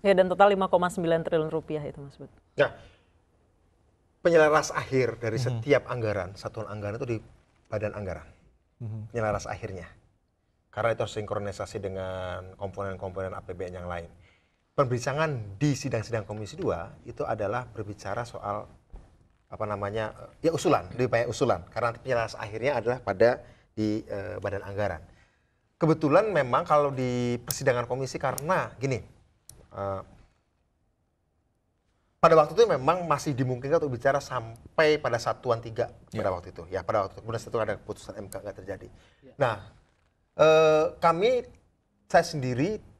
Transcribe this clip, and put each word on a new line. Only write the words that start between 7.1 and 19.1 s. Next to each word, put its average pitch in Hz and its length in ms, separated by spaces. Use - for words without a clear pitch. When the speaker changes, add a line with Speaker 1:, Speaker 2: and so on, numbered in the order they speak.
Speaker 2:
Badan 104 320
Anggaran. 90 320
Speaker 3:
Mhm. 110 320
Speaker 2:
Penyelaras 107 400
akhirnya. 95 400
Karena 107 240
itu - 80
harus 110 160
sinkronisasi 101 640
dengan 92 760
komponen-komponen 95 760
A 98 80
P 87 160
B 92 100
N 90 140
yang 87 80
lain. 85 160
Perbincangan 127 800
di 147 160
sidang-sidang 113 500
Komisi 107 320
dua 98 380
itu 117 220
adalah 110 400
berbicara 104 580
soal, 101 460